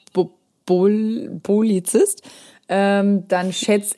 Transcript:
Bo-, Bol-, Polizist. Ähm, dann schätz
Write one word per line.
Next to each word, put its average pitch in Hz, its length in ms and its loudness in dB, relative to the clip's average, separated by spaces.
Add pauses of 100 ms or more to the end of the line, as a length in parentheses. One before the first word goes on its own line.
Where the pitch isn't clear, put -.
(120)
Bo-, 180 200 -2 (340)
Bol-, 208 760 0
Polizist. 214 800 0 (460)
Ähm, 202 640 0
dann 180 240 -2
schätz 202 440 -2